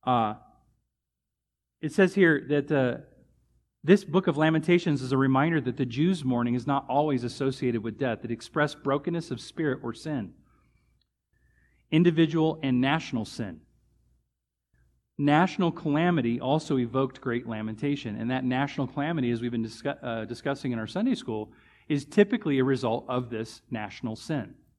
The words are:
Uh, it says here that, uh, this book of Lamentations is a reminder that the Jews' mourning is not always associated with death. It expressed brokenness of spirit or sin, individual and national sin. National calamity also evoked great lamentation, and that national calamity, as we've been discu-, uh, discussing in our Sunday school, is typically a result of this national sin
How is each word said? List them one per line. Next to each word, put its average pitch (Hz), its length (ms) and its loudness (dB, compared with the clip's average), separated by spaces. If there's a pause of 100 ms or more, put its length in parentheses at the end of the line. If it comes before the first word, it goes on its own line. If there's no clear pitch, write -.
Uh, 113 300 2 (1500)
it 151 120 -6
says 185 240 4
here 165 320 6
that, 143 240 0
uh, 131 240 2 (880)
this 190 200 6
book 180 220 0
of 151 100 0
Lamentations 160 640 2
is 127 120 -4
a 135 40 2
reminder 135 440 4
that 123 160 -4
the 135 100 -2
Jews' 151 380 0
mourning 120 320 0
is 117 100 -4
not 139 220 -2
always 139 340 0
associated 123 640 -2
with 110 120 -6
death. 120 280 -4
It 117 80 -6
expressed 147 500 -2
brokenness 147 480 -2
of 120 100 -8
spirit - 440 -4
or 117 100 -6
sin, 131 380 -8 (1600)
individual 160 680 4
and 127 200 2
national 135 440 0
sin. 92 360 -10 (1600)
National 160 520 2
calamity 151 680 0
also 139 380 0
evoked 127 420 -2
great 120 280 -4
lamentation, 110 720 -6
and 117 100 -4
that 131 140 -2
national 131 420 -2
calamity, 143 460 -2
as 117 80 -2
we've 120 100 -4
been 117 140 -4
discu-, 135 360 -8
uh, 113 260 -6
discussing 135 440 -6
in 120 80 -4
our 110 80 -6
Sunday 220 300 -2
school, 110 340 -8 (380)
is 143 160 -2
typically 202 560 2
a 131 40 6
result 123 440 0
of 123 200 -2
this 113 400 -8
national 110 460 -8
sin 110 400 -6 (240)